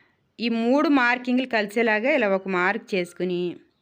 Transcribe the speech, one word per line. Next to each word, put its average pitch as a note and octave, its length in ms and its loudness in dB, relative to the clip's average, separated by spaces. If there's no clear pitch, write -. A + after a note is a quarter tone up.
ఈ A#3 80 -2
మూడు A#3+ 400 2
మార్కింగ్లు B3+ 580 2
కలిసేలాగా A3 640 0
ఇలా B3 180 2
ఒక F#3+ 200 -2
మార్క్ G3 460 -2
చేసుకుని F3 640 -4